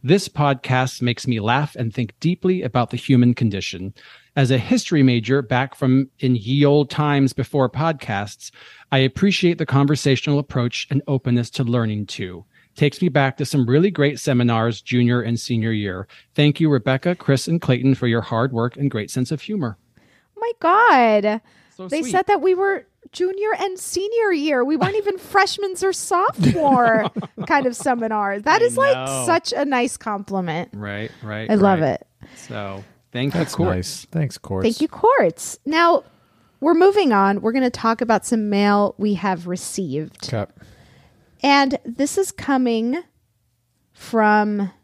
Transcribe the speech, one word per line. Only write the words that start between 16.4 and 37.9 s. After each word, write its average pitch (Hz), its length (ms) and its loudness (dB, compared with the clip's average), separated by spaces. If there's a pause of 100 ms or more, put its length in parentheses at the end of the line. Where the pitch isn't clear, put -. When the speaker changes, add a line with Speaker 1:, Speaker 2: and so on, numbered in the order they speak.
Speaker 1:
you, 156 100 2
Rebecca, 135 440 0
Chris, 139 320 -2
and 165 140 -2
Clayton 127 360 2
for 127 100 -4
your 117 160 0
hard 120 320 -2
work 117 240 -2
and 139 120 -2
great 107 200 -6
sense 127 200 -4
of - 120 -6
humor." 156 340 -6 (640)
Speaker 2:
My 466 220 -4
God. 240 800 4 (340)
Speaker 1:
So 185 120 -14
Speaker 2:
They 302 140 -4
Speaker 1:
sweet. 254 100 -6
Speaker 2:
said 370 140 2
that 392 160 2
we 370 120 4
were 392 320 -2 (240)
junior 392 480 -4
and 381 200 -6
senior 415 540 -2
year. 285 320 0
We 302 120 0
weren't 381 200 0
even 403 220 -2
<laughs> - 140 -18
freshmen 392 500 0
or 381 120 0
sophomore 262 1160 2 (160)
Speaker 1:
<laughs> 196 200 -12
Speaker 2:
kind 285 200 2
of 240 80 -2
seminar. 220 640 -2
That 311 220 2
Speaker 1:
I 466 60 4
Speaker 2:
is, 480 100 -2
like, 539 180 2
Speaker 1:
know. - 320 -4
Speaker 2:
such 339 280 0
a 285 100 -2
nice 262 320 -2
compliment. 190 760 -6
Speaker 1:
Right, 104 360 -8 (120)
right, 107 280 -6
Speaker 2:
I 214 40 2
love 196 260 4
Speaker 1:
right. 139 200 0
Speaker 2:
it. - 60 -20 (300)
Speaker 1:
So, 101 480 -12 (280)
thank 131 200 -2
Speaker 3:
That's 170 200 -2
Speaker 1:
you, - 40 -10
Quartz. 92 200 0
Speaker 3:
nice. - 340 -8
Thanks, 151 280 -4
Quartz. 95 280 -6
Speaker 2:
Thank 233 160 0
you, 311 60 -2
Quartz. - 760 0
Now, 339 400 2 (560)
we're 320 140 4
moving 370 400 4
on. 196 260 4
We're 226 120 -2
gonna 262 180 2
talk 226 320 -2